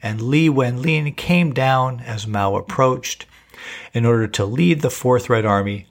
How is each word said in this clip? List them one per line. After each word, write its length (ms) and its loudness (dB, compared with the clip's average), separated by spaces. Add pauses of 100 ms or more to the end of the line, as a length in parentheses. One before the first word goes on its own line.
and 180 -4
Li 280 4
Wenlin 680 0
came 380 0
down 480 0
as 260 -8
Mao 300 0
approached 680 -2 (680)
in 120 0
order 220 2
to 160 -4
lead 380 2
the 80 0
Fourth 400 0
Red 160 2
Army 460 0